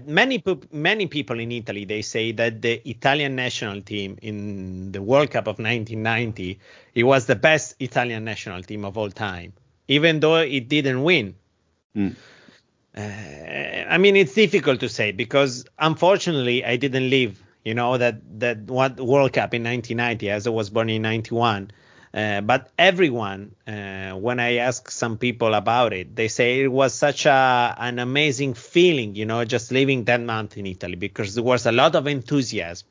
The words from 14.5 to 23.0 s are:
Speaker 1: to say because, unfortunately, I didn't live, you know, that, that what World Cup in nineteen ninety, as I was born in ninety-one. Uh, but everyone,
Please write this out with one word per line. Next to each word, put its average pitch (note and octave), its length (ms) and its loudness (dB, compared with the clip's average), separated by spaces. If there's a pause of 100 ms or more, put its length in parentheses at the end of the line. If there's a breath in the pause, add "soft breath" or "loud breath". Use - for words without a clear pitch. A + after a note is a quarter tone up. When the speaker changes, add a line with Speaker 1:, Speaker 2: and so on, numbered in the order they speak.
Speaker 1:
to B2+ 60 0
say G#2+ 260 -2
because, B2 520 0 (140)
unfortunately, D#3 840 2
I A#2+ 140 0
didn't C3 320 0
live, B2+ 340 0 (200)
you A2 100 -4
know, A#2+ 240 0
that, A#2+ 240 0 (180)
that A2 300 -4
what B2+ 300 0
World C3 340 2
Cup A2 220 0
in A#2 80 -2
nineteen A#2 340 -4
ninety, A#2 320 -2
as G2+ 160 -2
I A#2+ 60 0
was A2 180 -2
born A2+ 220 0
in A2 100 -2
ninety-one. A2 680 -2 (420 soft breath)
Uh, G#2 260 -2
but B2 300 0 (100)
everyone, A#2+ 720 2 (140)